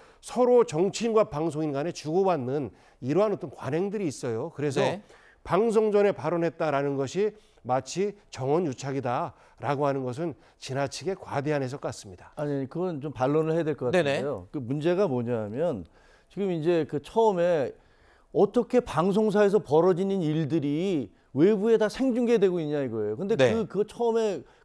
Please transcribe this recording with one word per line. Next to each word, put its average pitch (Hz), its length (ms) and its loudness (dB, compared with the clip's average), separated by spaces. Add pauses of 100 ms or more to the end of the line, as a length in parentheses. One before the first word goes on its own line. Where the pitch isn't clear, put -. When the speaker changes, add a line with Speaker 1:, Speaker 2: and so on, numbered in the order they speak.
(200)
Speaker 1:
서로 240 460 4
정치인과 208 600 2
방송인 156 460 -4
간에 147 220 -4
주고받는 151 800 -2 (280)
이러한 185 340 2
어떤 165 160 -8
관행들이 190 560 -4
있어요. 131 500 -6
그래서 143 260 -2
Speaker 2:
네. 147 200 -2 (420)
Speaker 1:
방송 214 500 2
전에 202 180 4
발언했다라는 156 880 -2
것이 175 340 -2 (320)
마치 160 500 -2 (160)
정언 147 380 0
유착이다라고 135 1200 -4
하는 135 160 0
것은 123 320 -6 (240)
지나치게 139 560 -6
과대한 143 480 -4
해석 131 180 -8
같습니다. 107 540 -12
Speaker 3:
아니, 143 340 -4
그건 165 320 -4
좀 151 100 -8
반론을 151 420 0
해야 165 100 0
될 151 120 -2
것 123 140 -4
Speaker 2:
네네. 175 140 2
Speaker 3:
같은데요. 139 480 -4
그 151 80 -8
문제가 151 480 0
뭐냐면 120 760 -2 (460)
지금 190 220 -4
이제 160 360 0
그 147 140 -6
처음에 175 720 2 (580)
어떻게 208 500 2
방송사에서 202 800 2
벌어지는 180 600 2
일들이 156 880 -2 (220)
외부에 208 440 4
다 214 120 2
생중계되고 226 720 2
있냐 151 220 -2
이거예요. 110 360 -4
근데 196 180 -2
Speaker 2:
네. 131 180 6
Speaker 3:
그, 226 120 0
그 202 220 -2
처음에 226 560 -2 (220)